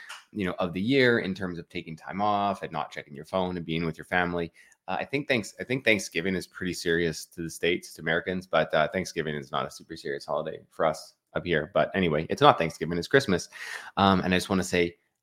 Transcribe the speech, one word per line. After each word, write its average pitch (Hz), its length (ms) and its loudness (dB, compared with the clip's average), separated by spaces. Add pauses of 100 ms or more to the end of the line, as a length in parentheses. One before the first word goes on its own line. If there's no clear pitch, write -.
(320)
you 101 140 -2
know, 87 120 -2
of 90 140 0
the 92 80 -4
year 123 380 4
in 95 160 -2
terms 90 240 -6
of 82 100 -14
taking 82 260 -10
time 82 280 -6
off 101 400 0
and 78 100 -8
not 76 180 -6
checking 73 240 -14
your 71 120 -14
phone 92 320 -2
and 82 80 -8
being 82 180 -2
with 80 140 -4
your 80 80 -16
family. 87 440 0 (360)
Uh, 92 140 -4
I 87 40 -4
think 143 240 -4
thanks-, 117 320 0
I 95 40 -6
think 131 200 -4
Thanksgiving 95 500 2
is 87 120 -4
pretty - 260 -6
serious 85 540 0
to - 160 -12
the 80 80 -6
States, - 440 -2
to - 60 -18
Americans, 87 460 -2
but, 80 260 2
uh, 78 160 4
Thanksgiving 80 460 -4
is 71 180 -8
not 69 140 -2
a 73 40 -12
super - 260 -14
serious 71 280 -8
holiday 78 360 -4 (100)
for 85 160 0
us - 260 -2 (240)
up 85 80 -2
here. 80 300 0
But - 200 4
anyway, 82 360 2
it's 98 100 -4
not 139 160 8
Thanksgiving, 82 400 -2
it's 85 100 -2
Christmas. 101 440 2 (480)
Um, 95 220 6
and 92 120 2
I 90 60 4
just 90 100 -2
wanna 92 160 2
say, 87 320 2 (260)